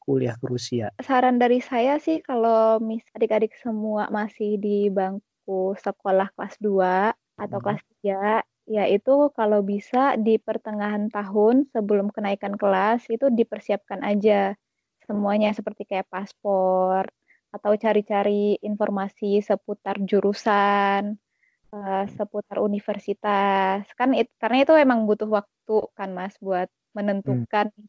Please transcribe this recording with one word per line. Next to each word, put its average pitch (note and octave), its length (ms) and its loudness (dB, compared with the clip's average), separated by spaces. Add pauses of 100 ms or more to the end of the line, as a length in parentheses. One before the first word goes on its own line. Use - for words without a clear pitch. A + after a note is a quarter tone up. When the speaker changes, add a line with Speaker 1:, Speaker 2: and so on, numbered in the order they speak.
Speaker 1:
kuliah B2+ 320 -2
ke - 80 -10
Rusia. B2 560 -6
Speaker 2:
Saran B3+ 400 2
dari B3 240 2
saya C4 320 0
sih D#4+ 240 -2
kalau A3+ 560 2
mis-, A3 400 -6
adik-adik A3 480 0
semua G#3+ 480 -4
masih G#3 480 -4
di G3+ 320 0
bangku F#3+ 880 -4
sekolah G3 560 -2
kelas - 240 -12
dua G3 560 2 (240)
atau G#3 160 -10
Speaker 1:
Hmm. D#3 80 -8
Speaker 2:
kelas G#3 180 -4 (140)
tiga, G3+ 480 -2 (240)
ya G#3+ 160 0
itu C#4 480 4
kalau G#3 320 2
bisa A3+ 560 0
di A3 160 4
pertengahan G#3 720 -4
tahun G#3 640 2
sebelum G#3 400 0
kenaikan G3+ 480 -4
kelas G3+ 480 2
itu A#3+ 240 0
dipersiapkan G#3 720 -4
aja G3+ 480 2 (560)
semuanya G#3 480 0
seperti G#3 320 -10
kayak F#3+ 240 -6
paspor F#3 960 0 (480)
atau G#3 160 0
cari-cari G#3 880 0
informasi G3+ 800 -2
seputar G3+ 640 -6
jurusan, G3+ 1120 2 (560)
eh, G3 400 -4
seputar G#3 480 -8
universitas. G3+ 1400 -2
Kan C4 160 2
it-, A#3+ 240 0
karena A#3 240 0
itu D#4+ 160 6
emang B3 320 4
butuh G#3+ 160 0 (160)
waktu - 560 -4
kan, F#3+ 160 -10
Mas, F#3 240 -10
buat F#3 320 -4 (240)
menentukan G#3 800 -2
Speaker 1:
Hmm. G#3 160 -20